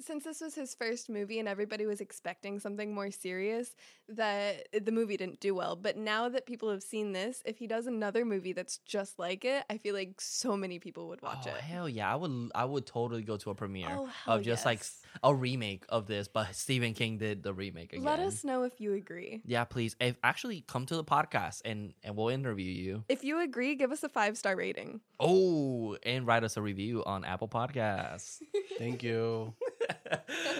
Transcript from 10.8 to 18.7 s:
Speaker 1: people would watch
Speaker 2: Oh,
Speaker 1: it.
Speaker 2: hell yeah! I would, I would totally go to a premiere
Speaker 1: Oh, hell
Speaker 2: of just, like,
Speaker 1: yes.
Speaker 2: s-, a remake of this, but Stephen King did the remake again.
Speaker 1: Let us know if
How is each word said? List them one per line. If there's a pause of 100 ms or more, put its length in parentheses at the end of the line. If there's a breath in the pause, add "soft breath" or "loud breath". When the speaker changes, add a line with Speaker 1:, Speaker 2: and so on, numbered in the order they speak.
Speaker 1:
people
would
watch
Speaker 2:
Oh,
Speaker 1:
it.
Speaker 2:
hell
yeah!
I
would,
I
would
totally
go
to
a
premiere
Speaker 1:
Oh, (180)
hell
Speaker 2:
of
just,
like,
Speaker 1:
yes.
Speaker 2:
s-,
a
remake
of
this,
but
Stephen
King
did
the
remake
again.
Speaker 1:
Let
us
know
if